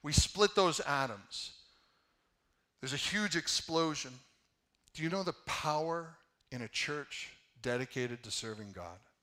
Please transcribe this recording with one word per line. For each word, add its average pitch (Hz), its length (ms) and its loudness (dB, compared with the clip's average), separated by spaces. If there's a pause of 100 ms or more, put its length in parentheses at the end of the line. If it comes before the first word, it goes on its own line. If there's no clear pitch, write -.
we 147 100 -4
split - 420 6
those 175 260 6
atoms. 131 720 -2 (1300)
There's 131 140 -4
a - 20 -4
huge 190 400 0
explosion. 160 760 0 (800)
Do 151 80 -6
you 165 80 0
know 190 120 0
the 175 120 0 (120)
power 160 720 -2 (340)
in 123 120 -6
a 107 60 -8
church - 640 -6 (300)
dedicated 123 640 -2
to 107 80 -12
serving 107 420 -8
God? 87 260 -12 (240)